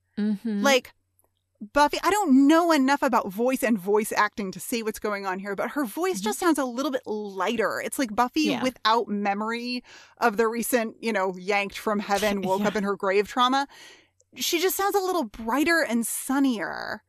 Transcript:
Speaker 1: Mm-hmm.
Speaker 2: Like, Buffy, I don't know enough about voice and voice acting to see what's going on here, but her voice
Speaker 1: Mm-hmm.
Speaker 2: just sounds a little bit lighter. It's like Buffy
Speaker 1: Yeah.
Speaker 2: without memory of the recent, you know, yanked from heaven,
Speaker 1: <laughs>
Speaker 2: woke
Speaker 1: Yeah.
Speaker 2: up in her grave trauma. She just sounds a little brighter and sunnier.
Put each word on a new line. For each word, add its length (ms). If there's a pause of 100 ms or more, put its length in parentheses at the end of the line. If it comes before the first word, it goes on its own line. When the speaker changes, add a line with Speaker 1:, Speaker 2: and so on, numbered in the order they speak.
(180)
Speaker 1:
Mm-hmm. 440
Speaker 2:
Like, 320 (800)
Buffy, 300
I 80
don't 360
know 260
enough 300
about 280
voice 320
and 160
voice 340
acting 400
to 80
see 220
what's 160
going 280
on 140
here, 160
but 160
her 120
voice 320
Speaker 1:
Mm-hmm. 80
Speaker 2:
just 140
sounds 200
a 60
little 260
bit 160
lighter. 760
It's 140
like 160
Buffy 280
Speaker 1:
Yeah. 200
Speaker 2:
without 460
memory 720 (360)
of 180
the 120
recent, 520
you 120
know, 240
yanked 420
from 200
heaven, 440
Speaker 1:
<laughs> 0
Speaker 2:
woke 200
Speaker 1:
Yeah. 60
Speaker 2:
up 80
in 80
her 120
grave 320
trauma. 380 (680)
She 240
just 160
sounds 200
a 40
little 240
brighter 580
and 240
sunnier. 1040